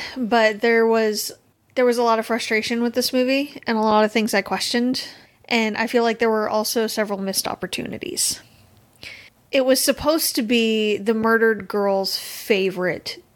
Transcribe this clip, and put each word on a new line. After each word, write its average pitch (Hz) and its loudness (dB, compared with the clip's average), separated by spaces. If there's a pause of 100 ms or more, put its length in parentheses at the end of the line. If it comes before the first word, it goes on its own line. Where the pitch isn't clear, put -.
(180)
but 220 2
there 233 4
was, 220 0 (440)
there 254 2
was 240 4
a 240 2
lot 226 4
of 220 -4
frustration 226 -2
with 240 0
this 247 0
movie 269 0
and 226 0
a 214 2
lot 214 4
of 214 2
things 220 0
I 202 2
questioned, 240 -2 (400)
and 220 -2
I 226 -2
feel 233 2
like 226 0
there 233 2
were 214 0
also 214 -2
several 202 -4
missed 190 -4
opportunities. - -6 (1080)
It 269 4
was 262 4
supposed 302 0
to 285 0
be 220 2
the 202 -2
murdered 220 2
girl's 196 0
favorite - -4 (120)